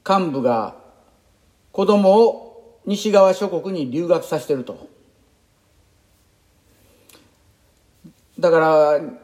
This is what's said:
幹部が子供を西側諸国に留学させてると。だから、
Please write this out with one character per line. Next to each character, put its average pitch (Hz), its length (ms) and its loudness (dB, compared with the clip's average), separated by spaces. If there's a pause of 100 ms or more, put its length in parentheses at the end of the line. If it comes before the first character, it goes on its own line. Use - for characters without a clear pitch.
幹 190 240 0
部 135 100 -6
が 113 340 -2 (960)
子 196 140 -2
供 202 380 4
を - 640 -6
西 202 260 -4
側 190 220 6
諸 190 160 -6
国 175 220 -8
に 147 200 -6
留 165 160 -6
学 165 160 0
さ 151 160 -8
せ - 80 -12
て 147 80 -2
る 127 80 -8
と。 - 260 -18 (3500)
だ 170 120 0
か 165 80 4
ら、 151 420 2 (220)